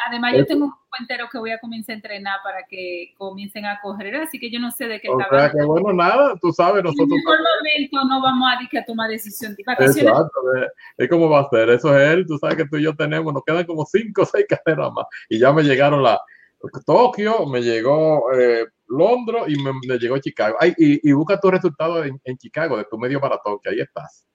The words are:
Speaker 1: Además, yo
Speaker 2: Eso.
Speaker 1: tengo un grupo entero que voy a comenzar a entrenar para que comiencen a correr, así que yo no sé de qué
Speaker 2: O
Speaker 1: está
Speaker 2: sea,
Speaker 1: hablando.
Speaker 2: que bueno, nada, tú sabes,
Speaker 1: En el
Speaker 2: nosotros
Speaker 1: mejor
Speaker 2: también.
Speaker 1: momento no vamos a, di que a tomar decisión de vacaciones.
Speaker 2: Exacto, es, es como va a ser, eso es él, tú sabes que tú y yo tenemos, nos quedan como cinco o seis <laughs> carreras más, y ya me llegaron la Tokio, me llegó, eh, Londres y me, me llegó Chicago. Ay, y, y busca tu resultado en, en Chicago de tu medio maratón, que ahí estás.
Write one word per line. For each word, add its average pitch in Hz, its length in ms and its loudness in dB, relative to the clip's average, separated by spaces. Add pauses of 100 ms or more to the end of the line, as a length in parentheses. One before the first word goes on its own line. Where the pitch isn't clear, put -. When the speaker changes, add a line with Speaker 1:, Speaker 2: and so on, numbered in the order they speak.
Speaker 1:
Además, 240 240 -4
yo 254 60 4
Speaker 2:
Eso. - 100 4
Speaker 1:
tengo 294 160 0
un 277 80 -4
grupo - 260 -18
entero 240 320 -10
que 254 80 -12
voy 226 140 -8
a 226 80 -6
comenzar 226 320 -12
a 214 40 -10
entrenar 196 460 -10
para 190 260 -10
que 180 480 -12
comiencen 196 500 -12
a 202 140 -6
correr, 202 360 -10
así 311 240 -10
que 240 100 -10
yo 240 80 -8
no 240 140 -6
sé 233 160 -8
de 214 120 -8
qué - 80 -8
Speaker 2:
O 131 120 0
Speaker 1:
está - 100 -4
Speaker 2:
sea, 135 160 4
Speaker 1:
hablando. 143 120 -2
Speaker 2:
que 147 60 0 (180)
bueno, 202 100 0
nada, 214 500 2
tú 175 100 2
sabes, 180 200 2
Speaker 1:
En 208 60 2
el 180 80 0
Speaker 2:
nosotros 285 240 0
Speaker 1:
mejor 330 260 2
Speaker 2:
también. 302 520 -2
Speaker 1:
momento 269 200 -2
no 262 140 0
vamos 254 300 2
a, 247 60 -2
di 247 100 -12
que 269 100 -6
a 220 60 -4
tomar 226 240 -6
decisión 214 460 -10
de - 100 -16
vacaciones. 233 380 4 (100)
Speaker 2:
Exacto, 151 280 0 (160)
es, 127 120 -4 (280)
es 123 120 -2
como 165 220 2
va 143 120 6
a 139 60 -6
ser, 113 220 4
eso 139 260 4
es 143 140 6
él, 175 160 2
tú 151 120 -4
sabes 160 180 -2
que 156 100 -2
tú 151 120 -6
y 147 40 -2
yo 156 140 -2
tenemos, 156 360 -2
nos 135 120 -6
quedan 170 220 -2
como 156 200 -6
cinco 208 360 0
o - 40 4
seis 208 220 0
<laughs> - 160 -2
carreras 151 280 0
más, 113 140 -6 (220)
y 113 100 -2
ya 127 140 6
me 160 100 4
llegaron 143 400 4
la 110 180 4 (640)
Tokio, 202 600 2
me 127 160 -2
llegó, 131 720 0
eh, 120 340 2 (220)
Londres 226 580 0
y 143 160 -2
me, 135 80 -4 (160)
me 127 120 -2
llegó 120 200 -2
Chicago. 117 400 -2
Ay, 170 180 4
y, 147 320 4
y 143 40 6
busca 160 260 2
tu 190 140 2
resultado 170 520 -2
en, 135 200 -10
en 127 140 -8
Chicago 151 380 -6
de 104 140 -6
tu 113 80 -8
medio 131 220 -2
maratón, 104 420 -4
que 95 80 -6
ahí 110 100 -4
estás. - 540 -14